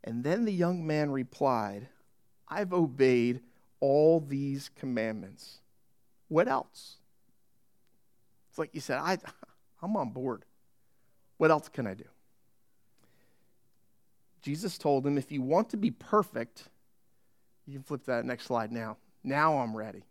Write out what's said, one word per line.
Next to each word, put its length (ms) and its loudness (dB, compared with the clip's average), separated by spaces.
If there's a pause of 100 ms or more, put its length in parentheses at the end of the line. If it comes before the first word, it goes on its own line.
And 160 -6
then 220 0
the 80 -2
young 320 0
man 240 0
replied, 760 -2 (600)
"I've 260 -4
obeyed 680 4 (380)
all 400 6
these 560 -6
commandments. 840 -6 (680)
What 200 2
else?" 500 -6 (1500)
It's 100 -14
like 160 -4
you 60 -8
said, 180 -4
"I, 180 0 (640)
I'm 160 -4
on 140 -4
board. 340 -6 (920)
What 120 6
else 200 4
can 180 -6
I 80 -6
do?" 100 -20 (2500)
Jesus 340 -6
told 300 2
him, 100 0
"If 140 -6
you 100 -6
want 280 0
to 80 -6
be 120 0
perfect," 800 -2 (960)
you 80 -16
can 80 -12
flip 240 -8
that 200 0
next 200 -6
slide 260 -2
now. 260 -8 (260)
Now 340 2
I'm 180 -2
ready. 360 -10